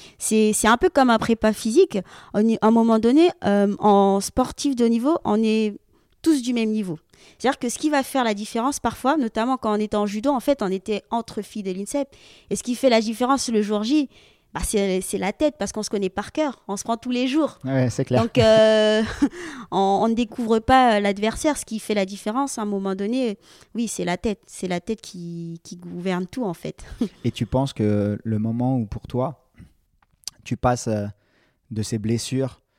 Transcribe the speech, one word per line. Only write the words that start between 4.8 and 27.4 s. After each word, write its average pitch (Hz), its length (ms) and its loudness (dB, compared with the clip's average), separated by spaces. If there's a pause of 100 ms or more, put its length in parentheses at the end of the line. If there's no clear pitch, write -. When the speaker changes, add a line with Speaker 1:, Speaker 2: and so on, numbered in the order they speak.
Speaker 1:
haut 226 60 4
niveau, 240 340 2
on 214 180 0
est 214 320 0 (460)
tous 302 220 2
du 247 100 -4
même 226 180 0
niveau. 190 280 -4 (400)
C'est-à-dire 262 200 0
que 240 120 -4
ce - 80 -10
qui 311 100 -2
va 285 140 2
faire 262 200 -2
la 226 120 0
différence 226 440 -4
parfois, 254 380 -2
notamment 247 400 -2
quand 220 180 -2
on 208 60 0
était 214 160 -2
en 208 80 2
judo, 214 280 -2
en 247 80 -2
fait, 285 200 0
on 196 100 -2
était 196 400 -4
entre 226 300 -6
filles 208 220 -10
de 190 100 -6
l'insep. 208 360 -6 (420)
Et - 60 -2
ce - 60 -10
qui 247 120 -4
fait 262 160 4
la 226 100 6
différence 240 480 -2
le 220 140 2
jour 208 220 -2
J, 277 260 0 (420)
bah, 160 100 -8
c'est, 196 380 0
c'est 196 180 -6
la 190 140 -2
tête, - 260 0
parce 196 140 -6
qu'on 214 100 -6
se - 80 -8
connaît 202 200 -2
par - 200 -8
cœur. 294 380 -4
On 196 80 -4
se - 80 -10
prend 226 140 -4
tous 247 120 -10
les 247 160 0
jours. 277 380 0
Speaker 2:
Ouais, 131 240 2
c'est 135 160 -2
clair. 123 180 2
Speaker 1:
Donc, 233 140 -2
euh, 220 680 6 (340)
<laughs> 294 340 -14
on, 196 320 2
on 226 60 2
ne 226 60 2
découvre 226 440 0
pas, 254 380 6
euh, 202 40 2
l'adversaire. 208 560 0
Ce - 80 -12
qui 214 140 -10
fait - 160 -4
la 196 100 0
différence, 214 540 -6
à 220 40 -6
un 208 40 -4
moment 196 280 -4
donné, 214 440 -4 (360)
oui, 220 140 -4
c'est 180 160 -6
la 175 140 -4
tête. 214 280 -6
C'est - 220 -10
la 175 120 -4
tête 220 200 -8
qui, 170 640 -12
qui - 120 -16
gouverne 175 500 -6
tout, 254 180 -8
en 180 100 -4
fait. - 300 -12 (200)
<laughs> - 200 -10
Speaker 2:
Et 117 60 0
tu - 160 -6